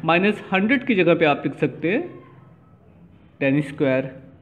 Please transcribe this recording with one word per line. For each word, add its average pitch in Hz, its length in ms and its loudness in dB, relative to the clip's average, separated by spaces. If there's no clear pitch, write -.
माइनस 190 360 2
हंड्रेड 214 340 0
की 226 100 0
जगह 170 200 4
पे 165 100 2
आप 143 200 0
लिख 135 100 -2
सकते 156 360 -4
हैं 277 100 -2
टेन 139 220 2
स्क्वायर। 135 480 -2